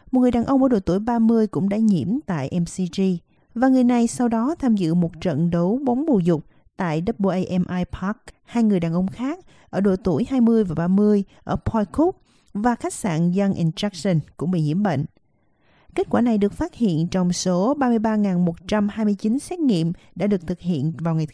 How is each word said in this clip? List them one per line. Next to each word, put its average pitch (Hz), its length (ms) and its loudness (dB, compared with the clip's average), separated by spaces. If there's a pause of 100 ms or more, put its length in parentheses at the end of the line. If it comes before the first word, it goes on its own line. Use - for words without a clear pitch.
(120)
Một 254 80 4
người 247 100 4
đàn 233 140 0
ông 262 180 2
ở 269 60 6
độ 226 120 2
tuổi 180 180 0
ba 233 200 -2
mươi 226 280 4
cũng 190 220 -2
đã 202 80 -2
nhiễm 202 320 2 (180)
tại 143 240 -4 (100)
M 170 40 0
C 175 320 -6
G. 196 60 0 (520)
Và 247 140 2
người 262 160 4
này 240 220 2
sau 240 220 -2
đó 233 300 -2
tham 233 180 2
dự 170 180 0
một 165 260 0
trận 165 300 0
đấu 180 340 0
bóng 262 220 0
bầu 233 140 4
dục 165 240 0 (320)
tại 165 260 -2
W 196 260 -2
A 180 300 -2
M 180 200 -2
I 180 60 -2 (160)
Park. 196 160 -6 (280)
Hai 233 200 -2
người 202 160 2
đàn 165 120 -2
ông 185 160 0
khác 277 300 -6 (320)
ở 190 100 -4
độ 196 160 2
tuổi 185 340 0
hai 269 100 0
mươi 226 240 4
và 175 100 -6
ba 165 140 -2
mươi 202 360 4 (200)
ở - 120 -2
Point - 360 -4
Cook 339 240 2 (380)
và 226 200 0
khách 349 200 -6
sạn 170 380 0
Young 196 220 0
and 160 200 -2
Jackson 196 440 -2 (180)
cũng 175 140 -4
bị 175 120 0
nhiễm 156 200 0
bệnh. 156 220 0 (880)
Kết 381 160 -2
quả 208 100 2
này 233 180 2
được 202 140 2
phát 311 220 -6
hiện 175 340 0
trong 180 240 0
số 190 420 0
ba 277 140 0
mươi 233 100 2
ba 220 180 0
ngàn 185 280 2
một 170 120 -2 (120)
trăm 208 200 0
hai 214 160 -4
mươi 208 100 2
chín 220 240 -2
xét 359 200 -8
nghiệm 180 340 0 (220)
đã 196 120 -2
được 190 200 0
thực 175 140 -6
hiện 160 380 -2
vào 165 160 -2
ngày 156 200 -2